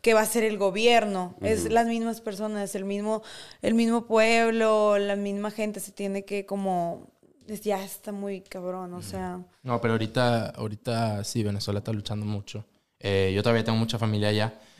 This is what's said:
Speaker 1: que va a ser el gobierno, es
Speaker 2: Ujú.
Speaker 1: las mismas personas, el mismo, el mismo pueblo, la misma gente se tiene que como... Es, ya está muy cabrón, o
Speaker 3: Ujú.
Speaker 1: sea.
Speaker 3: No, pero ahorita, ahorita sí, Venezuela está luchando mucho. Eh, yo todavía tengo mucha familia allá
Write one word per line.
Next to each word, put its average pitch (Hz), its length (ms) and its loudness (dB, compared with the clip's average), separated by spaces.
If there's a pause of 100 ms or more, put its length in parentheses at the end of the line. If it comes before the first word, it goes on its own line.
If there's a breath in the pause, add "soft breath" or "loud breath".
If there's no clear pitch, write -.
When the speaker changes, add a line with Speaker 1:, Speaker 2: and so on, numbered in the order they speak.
Speaker 1:
que 226 140 4
va 214 60 8
a 214 40 2
ser 220 200 0
el 214 120 0
gobierno, 202 840 2
es 220 240 0
Speaker 2:
Ujú. 220 80 0
Speaker 1:
las 233 140 4
mismas 226 340 -2
personas, 208 520 -6
el 196 120 -6
mismo, 208 360 -2 (400 loud breath)
el 214 140 2
mismo 233 320 2
pueblo, 220 920 4
la 202 200 0
misma 202 340 -4
gente 208 300 -6
se 190 100 -12
tiene 196 320 -6
que 196 240 -6
como... 190 640 -4 (360)
Es, 214 140 -10
ya 196 220 -2
está - 300 -14
muy 202 280 -8
cabrón, 180 520 -10
o 175 60 -10
Speaker 3:
Ujú. 101 100 -12
Speaker 1:
sea. 185 320 -8 (200)
Speaker 3:
No, 120 200 -2
pero 113 140 2
ahorita, 113 560 0
ahorita 110 760 -4
sí, 113 180 -2
Venezuela 101 360 -2
está 110 120 -6
luchando 104 340 -6
mucho. 104 400 -8 (340)
Eh, 98 360 2
yo 104 80 2
todavía 117 200 4
tengo 113 140 2
mucha 110 220 0
familia 107 300 2
allá 107 300 0 (200 loud breath)